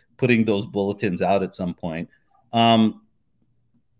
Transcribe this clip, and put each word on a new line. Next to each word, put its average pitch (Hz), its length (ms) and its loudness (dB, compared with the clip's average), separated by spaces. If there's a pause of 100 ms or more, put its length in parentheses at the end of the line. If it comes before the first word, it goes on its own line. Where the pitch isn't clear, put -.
(160)
putting 117 280 2
those 101 200 -2
bulletins 101 560 -4
out 95 220 0
at 92 120 -8
some 90 200 -8
point. 85 340 -10 (460)
Um, 113 480 4 (960)